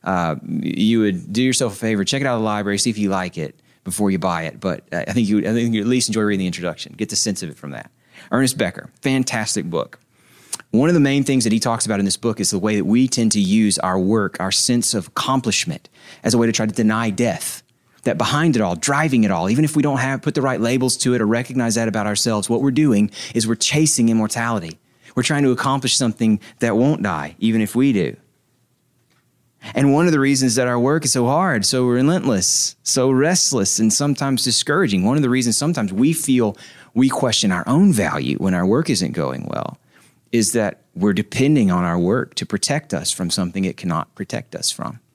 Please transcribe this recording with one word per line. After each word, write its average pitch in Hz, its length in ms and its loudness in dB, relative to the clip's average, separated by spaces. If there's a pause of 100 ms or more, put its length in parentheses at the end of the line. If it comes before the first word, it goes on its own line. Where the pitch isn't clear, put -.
uh, 85 400 -2
you 107 580 0
would 92 300 -2
do 117 120 0
yourself 127 300 0
a - 20 -14
favor, 110 280 -2
check 135 180 -2
it 135 60 -2
out 123 60 0
of 110 80 -2
the 110 40 -2
library, 101 340 -2
see 120 100 0
if 107 80 -4
you 104 120 -2
like 92 280 -4
it 78 220 -8 (240)
before 98 260 -2
you 95 80 2
buy 82 280 -2
it. - 140 -10
But, 92 320 -6
uh, 87 160 -4
I - 60 -6
think 113 140 2
you, 104 200 2
I 107 60 0
think 117 220 0
you 107 60 0
at 107 60 -2
least 123 220 0
enjoy 110 120 0
reading 104 180 0
the 92 80 -2
introduction, 87 500 -8
get 107 120 -6
the 101 60 -8
sense 98 280 -2
of 78 80 -10
it 69 40 -14
from 73 140 -14
that. 60 220 -14 (400)
Ernest 127 260 0
Becker, - 320 -4 (140)
fantastic 127 600 -2
book. - 340 -6 (720)
One 135 180 4
of 175 40 4
the 160 80 4
main 139 220 4
things 131 200 2
that 110 100 2
he 113 60 2
talks 117 260 -2
about 107 140 0
in 101 60 0
this 98 120 -2
book 113 220 -4
is 95 120 -2
the 101 80 -2
way 107 160 0
that 95 100 0
we 120 220 4
tend 113 260 2
to 104 60 2
use 101 400 2
our 92 200 0
work, 98 400 0
our 92 120 -2
sense - 420 0
of 101 140 -4
accomplishment, - 840 -4 (340)
as - 100 2
a 123 40 4
way 117 100 4
to 113 60 0
try 110 120 -2
to 110 80 -4
deny 113 360 0
death. 98 520 -4 (420)
That - 140 0
behind 147 380 0
it 110 60 2
all, 90 140 0
driving 139 480 0
it 98 80 2
all, 87 180 0
even 143 160 2
if 147 100 -2
we 147 80 4
don't 139 160 0
have, 131 220 -4
put 147 120 -4
the 143 80 -2
right 127 180 0
labels 120 380 0
to 123 160 0
it 120 80 0
or 107 40 2
recognize 117 500 0
that 117 120 0
about 104 200 -2
ourselves, 104 420 -2
what 117 120 2
we're 139 100 2
doing 120 400 4 (220)
is 110 140 0
we're 113 80 0
chasing 147 540 2
immortality. 110 680 -2 (360)
We're - 100 0
trying 143 200 0
to 131 80 4
accomplish 131 460 0
something 110 420 2 (200)
that 113 180 0
won't 135 260 2
die, 80 360 -4
even 110 220 2
if 104 140 -2
we 131 180 2
do. 78 220 0 (1600)
And 139 200 4
one 170 140 4
of 165 60 4
the 147 60 4
reasons 131 360 2
that 127 120 2
our 123 120 0
work 147 260 2
is 127 60 0
so 123 140 2
hard, 139 400 0
so 127 200 0
relentless, 127 1000 0
so 131 280 0
restless, 135 680 0
and 110 120 2
sometimes 139 520 -2
discouraging, 123 600 0
one 123 140 2
of 147 60 2
the 123 60 2
reasons 120 280 0
sometimes 139 340 -2
we 131 220 2
feel 123 440 0 (360)
we 131 160 4
question 113 420 0
our 90 160 -2
own 175 240 4
value 76 460 0
when 92 160 0
our 90 120 0
work 123 240 2
isn't 92 240 -2
going 65 340 -4
well, - 300 -8 (540)
is 113 200 0
that 107 300 -2 (140)
we're 98 180 2
depending 123 580 2
on 87 140 0
our 85 120 0
work 95 380 0
to - 100 -6
protect - 480 -4
us 76 160 -4
from 90 200 -4
something 92 340 -2
it 92 140 -4
cannot 82 380 -4
protect - 380 -8
us - 160 -6
from. - 300 -10 (160)